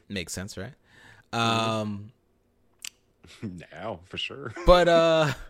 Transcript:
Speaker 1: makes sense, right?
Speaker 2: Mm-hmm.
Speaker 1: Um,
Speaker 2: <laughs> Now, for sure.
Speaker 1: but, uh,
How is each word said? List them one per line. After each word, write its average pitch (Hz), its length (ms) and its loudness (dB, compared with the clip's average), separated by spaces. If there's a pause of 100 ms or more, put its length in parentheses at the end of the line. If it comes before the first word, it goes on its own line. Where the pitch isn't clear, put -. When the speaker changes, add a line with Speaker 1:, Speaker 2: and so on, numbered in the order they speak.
Speaker 1:
makes 92 260 -8
sense, 95 240 -10
right? 113 160 -10 (580)
Speaker 2:
Mm-hmm. 113 380 0
Speaker 1:
Um, 107 420 -6 (1300)
Speaker 2:
<laughs> 90 300 -12
Now, 92 340 -10
for - 120 -14
sure. 123 360 -10 (120)
Speaker 1:
but, 175 220 8
uh, 165 440 4 (180)